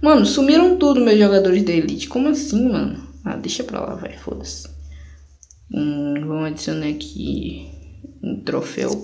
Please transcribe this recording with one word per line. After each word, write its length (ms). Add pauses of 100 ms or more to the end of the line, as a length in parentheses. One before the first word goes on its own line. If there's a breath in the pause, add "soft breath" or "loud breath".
Mano, 240
sumiram 540
tudo 220
meus 180
jogadores 460
da 80
Elite. 360
Como 200
assim, 400
mano? 400 (240)
Ah, 60
deixa 260
pra 180
lá, 140
vai, 220
foda-se. 500 (1040 soft breath)
Hum, 440 (120)
vamos 200
adicionar 420
aqui 840 (520 loud breath)
um 200
troféu 480 (140)